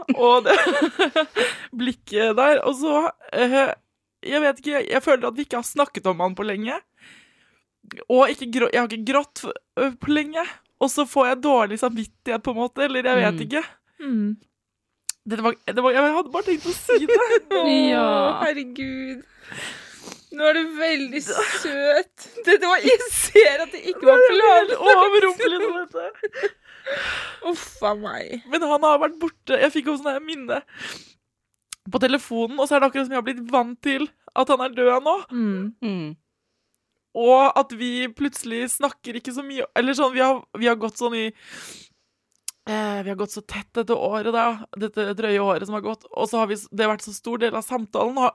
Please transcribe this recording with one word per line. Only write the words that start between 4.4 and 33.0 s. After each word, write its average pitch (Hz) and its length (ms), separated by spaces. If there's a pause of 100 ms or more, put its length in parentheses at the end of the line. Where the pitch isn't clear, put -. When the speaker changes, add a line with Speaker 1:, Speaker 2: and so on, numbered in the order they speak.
Speaker 1:
vet 277 160
ikke, 285 160
jeg, - 160
jeg 262 160
føler 247 240
at 240 80
vi 285 80
ikke 240 140
har - 100
snakket 285 400
om 170 80
han 185 160
på 208 80
lenge. 214 320 (1400)
Og 262 160
ikke 269 240
grå-, 240 240
jeg 240 80
har 233 80
ikke 220 160
grått, 269 400
ø, - 400 (160)
på 294 80
lenge. 302 320 (400)
Og 269 80
så 294 160
får 254 240
jeg 254 160
dårlig 220 320
samvittighet 226 640
på 254 80
en 226 80
måte, 247 240
eller 254 240
jeg 247 160
vet 180 160
Speaker 2:
Mm. 226 80
Speaker 1:
ikke. 294 160 (400)
Speaker 3:
Mm. 214 300 (920)
Speaker 1:
Det 226 160
var, 233 140 (100)
det 220 160
var, 254 160
jeg 294 160
hadde 320 200
bare 370 120
tenkt 339 240
å 359 80
si 480 220 (100)
det. 466 80 (200)
Speaker 3:
<laughs> - 200
Åh, 330 120 (200)
Speaker 2:
Ja. 240 200 (340)
Speaker 3:
herregud. 262 800 (1120)
Nå 294 100
er 311 140
du 320 180
veldig 294 460
søt. 294 1000 (200)
Det, 370 160
det 359 80
var, 359 160
jeg 480 140 (100)
ser 311 560
at - 80
det 339 160
ikke - 160
var 262 160
Speaker 1:
Det 508 60
er 427 160
helt 392 320
Speaker 3:
planlagt. 392 240
Speaker 1:
overrumplende, 381 840
dette. 403 680 (1000)
Speaker 3:
Uff 339 160 (220)
a 208 100
meg. 208 540
Speaker 1:
Men 330 180
han 294 160
har 302 160
vært 302 220
borte. - 400
Jeg 285 100
fikk 285 160
jo 302 80
sånn 285 160
her 277 80
minne 277 400 (1300)
på 190 140
telefonen, 247 580
og 285 80
så 294 80
er 269 80
det 269 60
akkurat 269 180